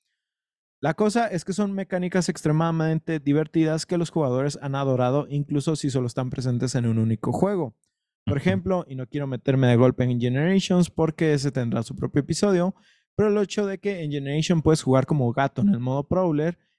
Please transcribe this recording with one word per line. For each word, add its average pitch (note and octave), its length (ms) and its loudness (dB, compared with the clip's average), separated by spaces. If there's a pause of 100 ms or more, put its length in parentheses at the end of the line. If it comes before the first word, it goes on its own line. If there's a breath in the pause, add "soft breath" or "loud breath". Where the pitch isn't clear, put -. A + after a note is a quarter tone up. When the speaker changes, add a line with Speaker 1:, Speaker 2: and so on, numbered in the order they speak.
(800)
Speaker 1:
La D#3 140 0
cosa G#3+ 320 2
es F3+ 180 -6
que F#3+ 80 -6
son G3+ 200 -2
mecánicas F3+ 560 -2
extremadamente D#3+ 880 0
divertidas D#3 680 0
que F3+ 140 -2
los E3+ 120 -2
jugadores C#3 520 0
han C#3 120 -6
adorado, C3+ 540 0
incluso C#3+ 480 -2
si C#3+ 140 -4
solo B2+ 160 -2
están B2+ 240 -6
presentes B2 460 -2
en A#2+ 100 0
un A2+ 120 0
único A2+ 340 0
juego. F3+ 420 -2 (500)
Por C#3+ 120 -2
Speaker 2:
Ujú. C#3 40 -4
Speaker 1:
ejemplo, F#3 480 0
y C3+ 60 -14
no C3 120 -10
quiero C#3+ 200 -6
meterme C3 400 2
de B2 100 6
golpe B2+ 280 4
en B2 160 0
Generations F3 680 2
porque D#3+ 460 0
ese C#3 160 -2
tendrá B2 320 -2
su - 140 -10
propio - 240 -2
episodio, F3+ 540 0 (420 soft breath)
pero G#3 120 2
el G#3 140 2
hecho G3+ 240 -4
de F#3+ 120 -6
que G3 240 -6
en D3 100 -6
Generation D3 500 0
puedes D#3 200 4
jugar C3 220 4
como C3+ 280 0
gato C#3 300 -2
en G3+ 80 6
el A#2+ 100 2
modo C3 260 -4
Prowler, E3+ 500 0 (220)